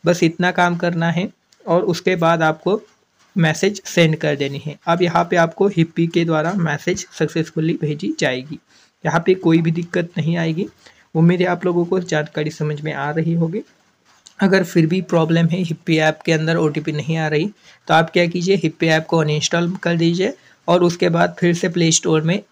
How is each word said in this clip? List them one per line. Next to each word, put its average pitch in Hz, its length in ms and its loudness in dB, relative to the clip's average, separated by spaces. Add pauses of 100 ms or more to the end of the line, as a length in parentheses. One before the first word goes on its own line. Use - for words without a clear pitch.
बस 175 160 2
इतना 175 280 2
काम 175 260 2
करना 170 340 -2
है 180 180 -2 (380)
और 180 160 2
उसके 185 340 0
बाद 165 260 2
आपको 160 400 0 (560)
मैसेज 170 460 0
सेंड 160 320 2
कर 151 200 -2
देनी 139 220 -4
है। 147 280 -12
अब 175 160 2
यहाँ 175 220 2
पे 175 120 -2
आपको 170 320 2
हिप्पी 170 380 0
के 170 180 0
द्वारा 160 280 0
मैसेज 170 540 -4 (120)
सक्सेसफुली 160 640 -4
भेजी 156 360 -4
जाएगी। 131 400 -4 (480)
यहाँ 165 200 0
पे 185 80 4
कोई 165 260 2
भी 165 100 0
दिक्कत 170 480 -4
नहीं 165 180 -2
आएगी। 165 320 -4 (460)
उम्मीद 170 260 4
है 180 60 2
आप 175 180 -2
लोगों 175 200 0
को 185 160 -2
जानकारी 156 500 -4
समझ 151 300 -6
में 151 120 -6
आ 139 180 -6
रही 165 240 -2
होगी। 165 260 -2 (800)
अगर 190 240 2
फिर 170 220 2
भी 180 140 0
प्रॉब्लम 165 460 2
है, 175 160 -2
हिप्पी 165 360 -2
ऐप 156 280 2
के 165 60 0
अंदर 160 240 0
ओटीपी 156 360 -2
नहीं 156 240 -4
आ 160 120 -2
रही, 156 180 0 (420)
तो 156 60 2
आप 165 160 4
क्या 175 160 2
कीजिए, 175 300 0
हिप्पी 165 300 -2
ऐप 160 200 2
को 165 120 0
अनइंस्टॉल 165 580 0
कर 170 200 -2
दीजिए 170 380 0 (340)
और 175 160 4
उसके 175 240 0
बाद 170 320 0
फिर 170 140 2
से 175 140 -2
प्ले 170 240 0
स्टोर 160 300 0
में 175 300 -2